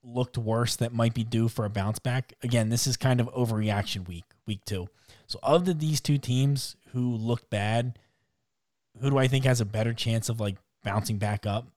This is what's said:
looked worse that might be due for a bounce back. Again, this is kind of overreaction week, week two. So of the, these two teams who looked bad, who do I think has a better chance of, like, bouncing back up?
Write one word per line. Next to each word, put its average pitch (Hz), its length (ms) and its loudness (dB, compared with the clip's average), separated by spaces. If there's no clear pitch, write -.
looked 123 340 -2
worse 113 400 0
that 120 160 -2
might 117 220 2
be 120 100 -2
due 113 240 2
for 110 160 -2
a 101 60 -2
bounce 104 280 -2
back. 123 440 -4
Again, 117 260 2
this 117 180 0
is 131 120 0
kind 127 220 2
of 117 120 0
overreaction 107 760 0
week, 85 180 -12
week 104 200 -6
two. 92 220 -6
So - 160 -10
of 165 220 6
the, 185 80 2
these 156 300 0
two 143 160 2
teams 135 580 0
who 123 220 0
looked 113 340 -2
bad, 117 500 0
who 135 100 0
do 139 80 4
I 131 100 4
think 131 180 2
has 123 160 4
a - 40 2
better 110 280 -2
chance 113 340 -2
of, 110 120 -4
like, 101 160 -2
bouncing 104 340 -2
back 104 280 -2
up? 107 200 -2